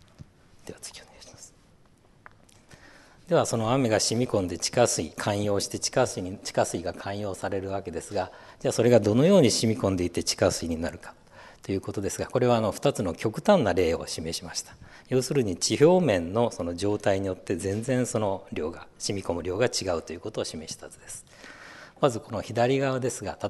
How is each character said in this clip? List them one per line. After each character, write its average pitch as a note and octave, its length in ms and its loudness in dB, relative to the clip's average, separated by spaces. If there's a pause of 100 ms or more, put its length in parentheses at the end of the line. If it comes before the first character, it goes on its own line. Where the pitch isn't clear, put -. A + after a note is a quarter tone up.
(680)
で - 80 -12
は - 60 -20
次 - 200 -16
お - 60 -20
願 - 120 -20
い - 40 -20
し - 100 -20
ま - 60 -20
す。 - 160 -20 (1700)
で F3+ 60 2
は、 B2+ 120 6
そ B2+ 100 -2
の A2+ 160 0
雨 C3 160 2
が G#2+ 100 4
染 A2 220 0
み B2+ 80 0
込 G2+ 140 2
ん F2+ 60 -2
で E2+ 100 -6
地 - 120 -4
下 - 160 6
水、 - 240 -2
か - 200 -4
ん G#2 120 -2
よ G#2 120 0
う G2 80 2
し - 60 -6
て G#2 100 -8
地 - 120 -4
下 B2+ 160 2
水 A2 160 -8
に、 F#2 160 -8
地 - 140 -12
下 A2+ 140 2
水 - 160 -6
が F2 100 -6
か - 180 -10
ん G2+ 80 -8
よ G#2 140 -6
う - 20 -6
さ G2 140 -8
れ F#2+ 140 -4
る F#2+ 80 -8
わ F#2+ 120 -4
け F#2 80 -10
で A#2 120 -8
す - 100 -14
が、 F#2 180 -2 (300)
じ C#3 80 0
ゃ - 20 4
あ - 20 -4
そ B2 100 2
れ A#2 80 6
が A#2+ 100 8
ど G2+ 140 4
の B2+ 100 6
よ G3 140 8
う - 20 8
に B2 100 8
染 A2 240 2
み - 60 -6
込 G2 100 2
ん F#2+ 60 0
で F2+ 80 0
い F2 40 0
っ - 20 -2
て F2 120 -4
地 - 140 -4
下 F#2+ 140 4
水 E2 180 -6
に E2 100 -4
な D#2+ 120 -4
る E2+ 80 -14
か - 160 -18 (480)
と - 100 -6
い G2 40 -2
う F#2+ 40 -2
こ G2+ 140 -10
と G#2 80 -4
で F#2+ 80 -4
す - 100 -8
が、 F#2 60 -4
こ - 140 -4
れ B2 60 4
は、 B2 120 4
あ - 20 2
の、 G#2+ 120 0
二 - 200 0
つ - 100 -4
の F2 120 -2
極 - 260 -4
端 G3+ 220 6
な G2 100 2
例 E2+ 220 2
を D2+ 120 -6
示 D#2+ 300 -8
し - 80 -10
ま E2 100 -14
し - 60 -6
た。 - 140 -18 (340)
要 B2+ 120 2
す B2+ 140 -4
る C#3 80 4
に F#2+ 140 -2
地 A2 280 2
表 F3+ 200 8
面 F2+ 280 2
の A#2 180 2
そ - 140 -6
の F2 100 -4
状 G2+ 220 0
態 G2 240 0
に G2 60 -2
よ F#2 80 -2
っ - 20 -6
て - 200 -4
全 G2 260 -2
然 B2 240 -2
そ A#2 120 -4
の G2 340 -2
量 - 180 -4
が、 - 160 -16 (120)
染 - 180 -4
み F#2+ 60 -6
込 F2+ 120 -2
む E2+ 80 -4
量 F2+ 160 -4
が B2 80 2
違 F#2+ 300 -2
う D#2+ 60 -4
と - 100 -12
い E2 40 -8
う F2+ 40 -14
こ G#2 100 -10
と - 100 -6
を - 40 -4
示 - 280 -10
し - 40 -10
た - 120 -18
図 - 100 -20
で - 100 -20
す。 - 180 -16 (720)
ま D3 100 4
ず A2+ 80 -6
こ - 140 -12
の G#2 80 -4
左 A#2+ 380 0
側 C3+ 200 -2
で B2 120 -2
す - 120 -10
が、 F#2+ 160 -8 (100)